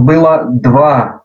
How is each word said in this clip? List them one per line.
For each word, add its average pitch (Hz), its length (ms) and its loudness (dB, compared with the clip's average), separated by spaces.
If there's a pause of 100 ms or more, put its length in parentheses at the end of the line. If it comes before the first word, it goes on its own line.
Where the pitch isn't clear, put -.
было 160 440 2
два 123 800 -2